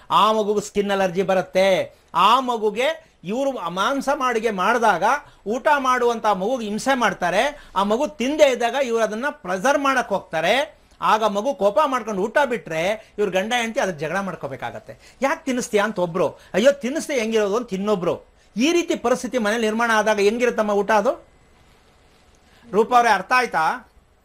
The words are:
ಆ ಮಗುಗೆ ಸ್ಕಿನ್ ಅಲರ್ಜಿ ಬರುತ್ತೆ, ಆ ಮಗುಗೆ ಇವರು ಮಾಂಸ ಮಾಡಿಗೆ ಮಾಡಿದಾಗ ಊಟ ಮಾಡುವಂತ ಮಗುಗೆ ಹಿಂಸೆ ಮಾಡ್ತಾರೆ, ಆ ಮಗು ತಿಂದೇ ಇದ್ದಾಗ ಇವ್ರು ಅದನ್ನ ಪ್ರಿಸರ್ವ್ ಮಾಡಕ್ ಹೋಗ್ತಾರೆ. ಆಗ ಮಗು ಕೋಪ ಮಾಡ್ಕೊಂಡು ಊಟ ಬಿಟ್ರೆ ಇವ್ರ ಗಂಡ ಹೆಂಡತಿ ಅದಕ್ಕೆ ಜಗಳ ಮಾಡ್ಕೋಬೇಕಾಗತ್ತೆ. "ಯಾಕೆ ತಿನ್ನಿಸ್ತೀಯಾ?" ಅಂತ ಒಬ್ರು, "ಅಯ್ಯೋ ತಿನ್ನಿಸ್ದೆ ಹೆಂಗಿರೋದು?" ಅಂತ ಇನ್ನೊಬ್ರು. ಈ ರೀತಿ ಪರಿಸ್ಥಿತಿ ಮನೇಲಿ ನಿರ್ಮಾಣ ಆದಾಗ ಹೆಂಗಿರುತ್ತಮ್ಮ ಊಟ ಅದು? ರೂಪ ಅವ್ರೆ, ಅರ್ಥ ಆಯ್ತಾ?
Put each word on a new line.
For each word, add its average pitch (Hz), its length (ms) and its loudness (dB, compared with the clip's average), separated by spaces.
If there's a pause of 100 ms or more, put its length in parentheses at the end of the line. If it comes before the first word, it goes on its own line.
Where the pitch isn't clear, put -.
(100)
ಆ 185 220 6
ಮಗುಗೆ 208 280 0
ಸ್ಕಿನ್ 202 300 -4
ಅಲರ್ಜಿ 190 320 0
ಬರುತ್ತೆ, 185 760 0 (180)
ಆ 208 260 4
ಮಗುಗೆ 240 720 -4 (100)
ಇವರು 254 260 -2
ಮಾಂಸ 214 640 -2
ಮಾಡಿಗೆ 240 360 0
ಮಾಡಿದಾಗ 202 540 2 (420)
ಊಟ 247 300 -2
ಮಾಡುವಂತ 240 500 0
ಮಗುಗೆ 214 400 0
ಹಿಂಸೆ 214 320 -2
ಮಾಡ್ತಾರೆ, 208 800 -2
ಆ 190 60 2
ಮಗು 220 260 0
ತಿಂದೇ 294 420 2
ಇದ್ದಾಗ 233 240 -2
ಇವ್ರು 233 300 0
ಅದನ್ನ 214 260 -4
ಪ್ರಿಸರ್ವ್ 262 520 -2
ಮಾಡಕ್ 269 260 0
ಹೋಗ್ತಾರೆ. 196 680 -2 (220)
ಆಗ 208 240 2
ಮಗು 208 300 -2
ಕೋಪ 208 320 0
ಮಾಡ್ಕೊಂಡು 220 360 -4
ಊಟ 226 220 -2
ಬಿಟ್ರೆ 190 720 -4
ಇವ್ರ 202 120 -2
ಗಂಡ 190 300 -2
ಹೆಂಡತಿ 226 200 -4
ಅದಕ್ಕೆ 185 200 -4
ಜಗಳ 156 200 -4
ಮಾಡ್ಕೋಬೇಕಾಗತ್ತೆ. 123 1000 -12
"ಯಾಕೆ 294 220 -2
ತಿನ್ನಿಸ್ತೀಯಾ?" 233 400 0
ಅಂತ 214 140 -4
ಒಬ್ರು, 175 300 0
"ಅಯ್ಯೋ 233 440 0
ತಿನ್ನಿಸ್ದೆ 277 480 -4
ಹೆಂಗಿರೋದು?" 214 360 0
ಅಂತ 247 160 -6
ಇನ್ನೊಬ್ರು. 185 540 -2 (300)
ಈ 269 160 2
ರೀತಿ 339 240 0
ಪರಿಸ್ಥಿತಿ 247 420 -2
ಮನೇಲಿ 226 240 0
ನಿರ್ಮಾಣ 220 320 0
ಆದಾಗ 214 260 2
ಹೆಂಗಿರುತ್ತಮ್ಮ 214 500 2
ಊಟ 202 200 0
ಅದು? 220 340 0 (1500)
ರೂಪ 220 220 2
ಅವ್ರೆ, 240 160 6
ಅರ್ಥ 190 260 0
ಆಯ್ತಾ? 196 540 -2 (340)